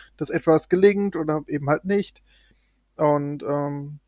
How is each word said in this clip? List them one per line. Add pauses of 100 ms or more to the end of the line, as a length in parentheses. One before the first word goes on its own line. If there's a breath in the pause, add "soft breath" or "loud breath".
(160 loud breath)
dass
etwas
gelingt
oder
eben
halt
nicht. (760)
Und,
ähm,